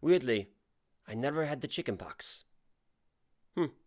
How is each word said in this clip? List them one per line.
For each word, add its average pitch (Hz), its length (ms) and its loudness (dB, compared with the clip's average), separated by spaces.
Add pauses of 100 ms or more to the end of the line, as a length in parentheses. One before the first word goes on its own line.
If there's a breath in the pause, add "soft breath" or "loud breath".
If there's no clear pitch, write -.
Weirdly, 127 500 4 (580)
I 107 60 -8
never 147 320 0
had 147 140 -4
the - 80 -6
chicken - 280 -4
pox. - 480 -12 (1120)
Hmm. 170 100 2 (200)